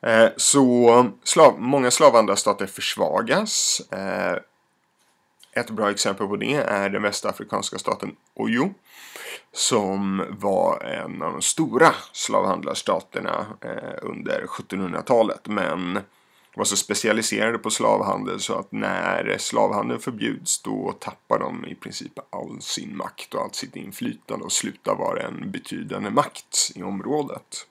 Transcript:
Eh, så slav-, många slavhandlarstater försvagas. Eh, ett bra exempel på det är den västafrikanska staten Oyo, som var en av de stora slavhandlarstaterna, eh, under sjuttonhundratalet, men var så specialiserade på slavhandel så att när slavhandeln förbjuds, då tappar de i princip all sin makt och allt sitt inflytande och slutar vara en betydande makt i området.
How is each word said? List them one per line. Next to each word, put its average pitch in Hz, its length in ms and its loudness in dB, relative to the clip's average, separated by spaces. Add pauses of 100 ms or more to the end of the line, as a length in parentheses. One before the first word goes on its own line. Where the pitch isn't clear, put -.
Eh, 113 260 6 (100)
så 123 680 8 (180)
slav-, 143 360 8
många 127 320 2
slavhandlarstater 110 720 6
försvagas. 113 1160 0 (100)
Eh, 95 460 -2 (1120)
ett 117 180 -4
bra 107 220 0
exempel 101 360 -2
på 101 80 -2
det 110 180 -2
är 101 360 0
den 101 120 -2
västafrikanska 104 760 -4
staten - 380 -6 (180)
Oyo, 120 400 -2 (800)
som 98 760 0
var 98 540 0
en - 380 -8
av 80 100 -4
de 76 100 -6
stora 143 520 4 (180)
slavhandlarstaterna, 95 1300 -2 (160)
eh, - 400 -10
under - 460 -6
sjuttonhundratalet, 95 1000 0
men 90 520 -2 (560)
var 107 100 -2
så 101 100 0
specialiserade 110 840 0
på 110 120 -4
slavhandel 101 680 0
så 101 140 -4
att 95 180 -6
när 95 680 -2
slavhandeln 110 640 0
förbjuds, 113 600 -4
då 101 380 -4
tappar - 400 -4
de - 260 -6
i - 100 -12
princip - 440 -14 (100)
all - 320 -10
sin - 360 -8
makt - 360 -12
och - 80 -4
allt - 140 -8
sitt - 200 -12
inflytande - 680 -8
och - 60 -6
slutar - 440 -2
vara - 260 -2
en - 300 -8
betydande 98 580 -6
makt - 680 -2
i - 80 -12
området. 110 880 -6